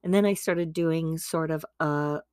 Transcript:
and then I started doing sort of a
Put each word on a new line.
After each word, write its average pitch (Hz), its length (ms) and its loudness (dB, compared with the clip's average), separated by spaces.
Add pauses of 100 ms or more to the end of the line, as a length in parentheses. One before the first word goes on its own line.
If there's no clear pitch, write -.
and 180 100 2
then 202 120 6
I 202 80 4
started 175 400 -2
doing 160 440 0
sort 160 340 -2
of 151 120 -4 (160)
a 147 420 0 (100)